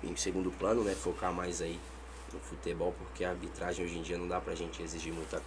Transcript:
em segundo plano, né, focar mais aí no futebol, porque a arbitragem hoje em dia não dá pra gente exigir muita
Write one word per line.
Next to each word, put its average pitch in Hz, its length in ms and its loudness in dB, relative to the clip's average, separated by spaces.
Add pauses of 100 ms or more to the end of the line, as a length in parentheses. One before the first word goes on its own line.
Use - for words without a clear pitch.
em 85 120 -2
segundo 92 360 2
plano, 107 320 6
né, 98 120 4
focar 90 380 2
mais 90 280 0
aí 85 180 -2 (540)
no - 60 -4
futebol, 85 580 0
porque - 260 -4
a 90 60 4
arbitragem 87 560 0
hoje 85 120 0
em 82 40 -2
dia 85 160 0
não 87 100 0
dá 90 140 2
pra 87 140 -2
gente 85 260 -2
exigir 82 320 -4
muita 80 340 -2